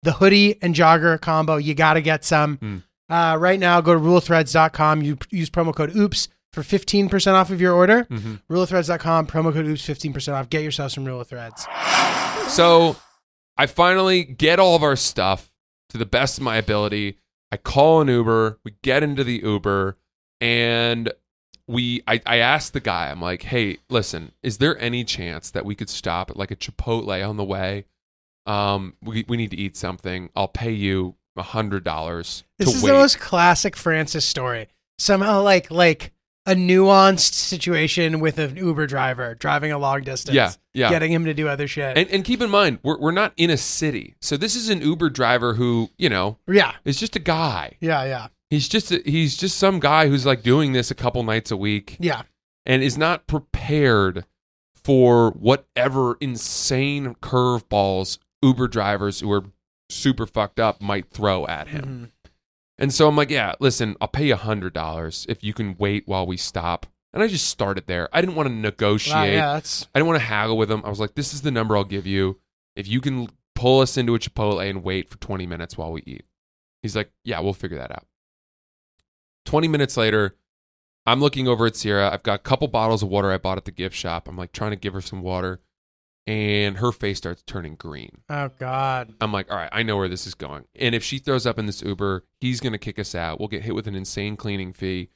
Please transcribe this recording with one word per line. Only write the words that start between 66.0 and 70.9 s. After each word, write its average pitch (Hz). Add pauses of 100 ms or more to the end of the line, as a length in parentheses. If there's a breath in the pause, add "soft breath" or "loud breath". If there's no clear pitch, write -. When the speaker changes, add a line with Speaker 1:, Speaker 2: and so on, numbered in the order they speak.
Speaker 2:
while 95
we 92
stop." 85 (260)
And 202
I 226
just 180
started 98
there. 87
I 160
didn't 180
wanna 151
negotiate. 107
Speaker 1:
Wow, 156
yeah, 147
that's -
Speaker 2:
I 139
didn't 165
wanna 165
haggle 110
with 110
him. 107
I -
was 101